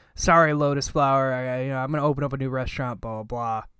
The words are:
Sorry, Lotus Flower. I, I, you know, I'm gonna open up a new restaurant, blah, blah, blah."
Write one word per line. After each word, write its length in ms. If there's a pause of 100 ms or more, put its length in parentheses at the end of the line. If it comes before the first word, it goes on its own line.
(140)
Sorry, 400
Lotus 340
Flower. 440
I, 160
I, 140
you 80
know, 80
I'm 120
gonna 160
open 160
up 100
a 40
new 120
restaurant, 520
blah, 240
blah, 0
blah." 380 (180)